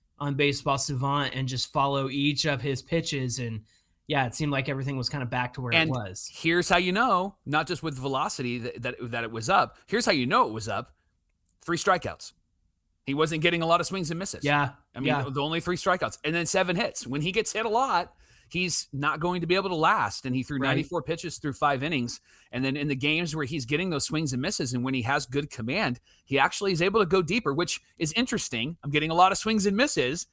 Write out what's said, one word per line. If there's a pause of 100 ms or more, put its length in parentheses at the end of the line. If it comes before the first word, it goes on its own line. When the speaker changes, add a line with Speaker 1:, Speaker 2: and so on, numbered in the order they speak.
(180)
Speaker 1:
on
Baseball
Savant
and
just
follow
each
of
his
pitches.
And, (460)
yeah,
it
seemed
like
everything
was
kinda
back
to
where
it
Speaker 2:
And
Speaker 1:
was.
Speaker 2:
here's
how
you
know, (100)
not
just
with
velocity
that,
that, (160)
that
it
was
up.
Here's
how
you
know
it
was
up. (680)
Three
strikeouts. (720)
He
wasn't
getting
a
lot
of
swings
and
misses.
Speaker 1:
Yeah, (240)
Speaker 2:
I
mean,
Speaker 1:
yeah.
Speaker 2:
the,
the
only
three
strikeouts.
And
then
seven
hits.
When
he
gets
hit
a
lot, (340)
he's
not
going
to
be
able
to
last.
And
he
threw
Speaker 1:
Right.
Speaker 2:
ninety-four
pitches
through
five
innings. (300)
And
then
in
the
games
where
he's
getting
those
swings
and
misses
and
when
he
has
good
command, (240)
he
actually
is
able
to
go
deeper,
which (180)
is
interesting.
I'm
getting
a
lot
of
swings
and
misses,